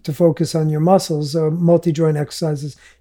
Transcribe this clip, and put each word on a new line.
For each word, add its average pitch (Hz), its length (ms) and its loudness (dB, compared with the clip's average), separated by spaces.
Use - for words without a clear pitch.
to 160 80 -6
focus 165 420 0
on 156 160 0
your 151 100 -2
muscles. 160 560 0
Uh, 156 140 0
multi-joint 165 640 2
exercises 147 580 -6